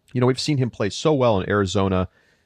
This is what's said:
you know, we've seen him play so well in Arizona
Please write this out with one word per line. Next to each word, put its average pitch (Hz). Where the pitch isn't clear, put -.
you 123
know, 123
we've 127
seen 147
him 123
play 104
so -
well 120
in -
Arizona 95